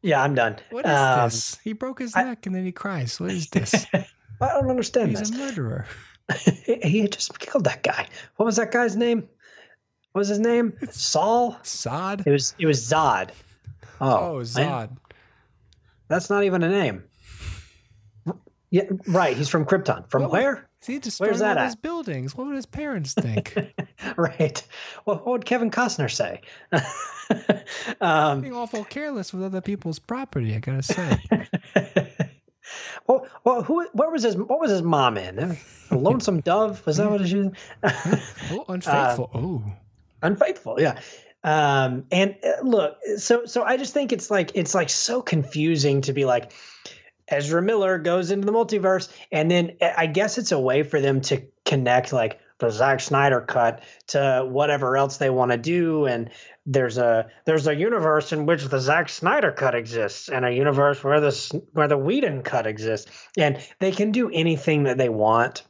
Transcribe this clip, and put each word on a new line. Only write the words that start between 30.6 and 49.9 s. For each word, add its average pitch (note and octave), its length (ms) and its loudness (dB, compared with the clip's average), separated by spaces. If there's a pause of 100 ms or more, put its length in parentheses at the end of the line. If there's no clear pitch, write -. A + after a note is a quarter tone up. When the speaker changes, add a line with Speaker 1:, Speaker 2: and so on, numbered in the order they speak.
Speaker 2:
gotta C3+ 220 -4
say. F3 360 -2 (120)
Speaker 1:
<laughs> - 1000 -2 (760)
Well, C4 160 4 (200)
well, B3 180 2
who, E4 300 0
where D#4 180 2
was C#4+ 140 -2
his, G#3 120 0
what A#3+ 220 -2
was D#4 140 0
his F#3 100 0
mom C#3 340 2
in? F#2 220 -8
A - 580 -6
Lonesome F#3 440 2
Dove? G3+ 460 0
Was D#3 100 0
that G#3 120 2
what G3+ 180 0
she F3+ 100 0
was? G3 160 0 (320)
<laughs> - 640 -2
Speaker 2:
Oh, G#3+ 180 -6
Unfaithful. C#3+ 640 0
Speaker 1:
Uh, A2+ 60 -6
Speaker 2:
Oh. C#3+ 240 -4 (600)
Speaker 1:
Unfaithful, E3+ 580 0
yeah. D3 180 2 (460)
Um, C#3 680 2
and, G3 240 2 (100)
uh, - 200 0
look, G#3 320 2 (220)
so, A#3+ 280 2
so A#3+ 160 -2
I A3+ 140 2
just C4+ 180 -6
think C#4 180 0
it's G3+ 180 -6
like, F#3+ 240 0
it's, F3 200 -2
like, E3 160 2
so A#3+ 320 -2
confusing D3 800 2
to C#3 100 -2
be C#3 120 0
like, B2 280 0 (760)
Ezra D3+ 340 0
Miller G3 360 2
goes E3+ 340 0
into G3+ 140 0
the G#3 60 0
multiverse, G3+ 560 2 (220)
and D#3 180 2
then, F3 320 2
uh, E3+ 160 4